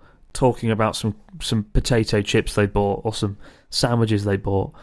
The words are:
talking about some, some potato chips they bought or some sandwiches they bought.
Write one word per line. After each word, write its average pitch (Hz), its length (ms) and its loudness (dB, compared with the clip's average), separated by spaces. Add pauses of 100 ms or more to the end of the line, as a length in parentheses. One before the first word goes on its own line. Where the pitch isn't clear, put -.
(340)
talking 117 360 2
about 110 260 0
some, 104 200 -4 (260)
some 110 220 -2 (100)
potato 113 480 2
chips - 340 0
they 104 100 4
bought 101 380 -2
or 110 100 -4
some 101 240 -4 (320)
sandwiches 113 560 0
they 101 120 2
bought. 98 340 -2 (120)